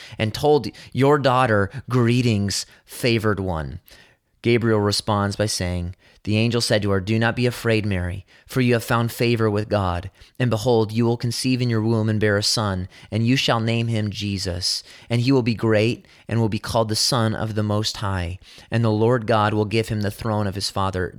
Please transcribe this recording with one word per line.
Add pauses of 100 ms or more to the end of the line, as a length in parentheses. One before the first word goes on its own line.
(180)
and
told (240)
your
daughter, (220)
"Greetings, (200)
favored
one." (640)
Gabriel
responds
by
saying, (300)
"The
angel
said
to
her,
'Do
not
be
afraid,
Mary, (220)
for
you
have
found
favor
with
God. (280)
And
behold,
you
will
conceive
in
your
womb
and
bear
a
son, (220)
and
you
shall
name
him
Jesus. (280)
And
he
will
be
great (200)
and
will
be
called
the
Son
of
the
Most
High. (320)
And
the
Lord
God
will
give
him
the
throne
of
his
father